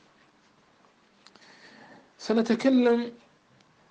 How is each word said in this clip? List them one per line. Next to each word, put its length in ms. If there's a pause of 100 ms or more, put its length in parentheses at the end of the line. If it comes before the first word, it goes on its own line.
(2250)
سنتكلم، 920 (800)